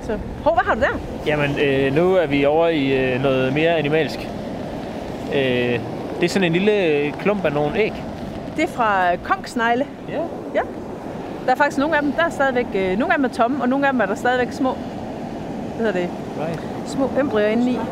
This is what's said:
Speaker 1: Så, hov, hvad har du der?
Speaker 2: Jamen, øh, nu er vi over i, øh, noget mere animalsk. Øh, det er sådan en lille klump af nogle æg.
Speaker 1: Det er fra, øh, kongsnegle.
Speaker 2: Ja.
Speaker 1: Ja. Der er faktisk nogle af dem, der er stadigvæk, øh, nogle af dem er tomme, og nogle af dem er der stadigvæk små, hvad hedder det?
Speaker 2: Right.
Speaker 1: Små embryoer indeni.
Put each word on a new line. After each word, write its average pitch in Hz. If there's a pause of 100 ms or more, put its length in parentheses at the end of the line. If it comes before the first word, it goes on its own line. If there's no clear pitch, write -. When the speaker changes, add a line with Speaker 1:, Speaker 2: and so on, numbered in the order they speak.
Speaker 1:
Så, 214 (260)
hov, 320
hvad 359
har 359
du 226
der? 392 (260)
Speaker 2:
Jamen, 143
øh, 139
nu 180
er 170
vi 139
over 160
i, 135
øh, 123
noget 131
mere 156
animalsk. 147 (1040)
Øh, 143 (800)
det -
er 175
sådan 196
en 165
lille 170
klump 202
af 147
nogle 147
æg. 214 (640)
Speaker 1:
Det 302
er 320
fra, 196
øh, 214
kongsnegle. 247 (240)
Speaker 2:
Ja. - (420)
Speaker 1:
Ja. - (840)
Der 254
er 254
faktisk 262
nogle 302
af 294
dem, 294
der 311
er 339
stadigvæk, 254 (100)
øh, 190
nogle 339
af 320
dem 277
er 240
tomme, 247
og 247
nogle 277
af 269
dem 247
er 196
der 190
stadigvæk 247
små, 262 (1000)
hvad 226
hedder 185
det? 175 (380)
Speaker 2:
Right. 165 (260)
Speaker 1:
Små 269 (100)
embryoer 214
indeni. 240 (140)